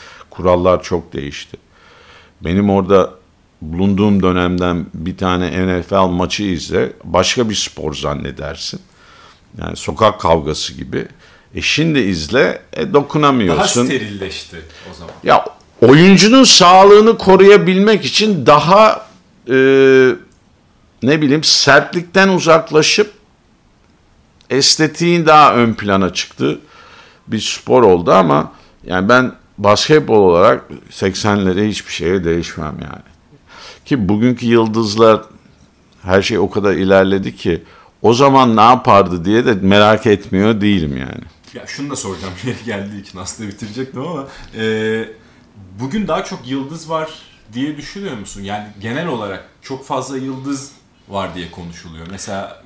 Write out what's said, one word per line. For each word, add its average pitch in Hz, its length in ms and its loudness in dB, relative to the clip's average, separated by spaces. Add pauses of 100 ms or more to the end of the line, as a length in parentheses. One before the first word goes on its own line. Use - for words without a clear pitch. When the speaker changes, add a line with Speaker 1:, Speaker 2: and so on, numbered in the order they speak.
(300)
Speaker 1:
kurallar 90 540 0
çok - 300 -8
değişti. 71 440 -14 (840)
Benim 98 280 -2
orada 98 440 2 (480)
bulunduğum 95 640 0
dönemden 90 720 -2
bir 85 240 -10
tane 90 500 -4
N 90 140 -4
F 98 140 -6
L 95 120 2
maçı 90 360 -4
izle, 95 500 -6 (100)
başka 92 460 -2
bir 101 60 -6
spor 78 380 -8
zannedersin. 71 840 -10 (800)
Yani 82 140 -10
sokak - 440 -4
kavgası 78 540 -4
gibi. 65 340 -10 (480)
E, 82 60 -10
şimdi 151 380 -2
izle, 95 600 0 (120)
e, - 200 -4
dokunamıyorsun. 120 920 0
Speaker 2:
Daha 127 40 -2
sterilleşti 101 720 -10 (340)
o - 20 -20
zaman. 85 200 -20 (100)
Speaker 1:
Ya, - 220 0 (360)
oyuncunun 185 640 6
sağlığını 202 760 6
koruyabilmek 190 880 4
için 185 400 -2
daha, 160 640 4 (400)
e, 127 60 0 (1500)
ne 151 180 0
bileyim, 147 220 0
sertlikten 170 840 0
uzaklaşıp 160 840 0 (1400)
estetiğin 156 760 0
daha 147 300 6
ön 117 180 2
plana 98 400 -2
çıktığı - 460 -6 (680)
bir 110 120 -4
spor 123 440 0
oldu 90 280 4
ama 175 400 0 (340)
yani 92 240 -2
ben 123 220 2 (260)
basketbol 104 720 2
olarak 98 360 2 (240)
seksenlere 101 800 -2
hiçbir - 240 -8
şeye 87 320 -4
değişmem 82 580 -6
yani. - 280 -18 (760)
Ki 110 240 -2
bugünkü 117 360 -2
yıldızlar, 110 760 2 (800)
her 95 200 0
şey 95 180 -2
o 95 100 0
kadar 101 240 -2
ilerledi 95 600 0
ki - 280 -6 (380)
o 110 120 4
zaman 131 420 4
ne 104 60 4
yapardı 101 640 4
diye 110 200 0
de 123 80 2
merak 104 520 2
etmiyor 104 560 0
değilim 82 360 -2
yani. - 260 -14 (300)
Speaker 2:
Ya 117 140 -18
şunu 143 220 -12
da 131 60 -10
soracağım, 95 440 -10
<laughs> - 60 -12
yeri 113 200 -8
geldiği 101 360 -10
için 95 180 -18
aslında 101 300 -12
bitirecektim 117 520 -12
ama, 151 260 -10 (300)
e, 110 480 -4 (720)
bugün 165 280 -8
daha 175 160 -4
çok 143 240 -16
yıldız 143 420 -10
var 156 200 -6 (440)
diye 143 240 -8
düşünüyor 156 400 -14
musun? 98 240 -16
Yani 104 260 -10 (140)
genel 139 260 -8
olarak 104 420 -10 (120)
çok 135 240 -14
fazla 135 320 -8
yıldız 131 540 -10 (380)
var 92 260 -10
diye 82 160 -14
konuşuluyor. 85 600 -18
Mesela 95 540 -14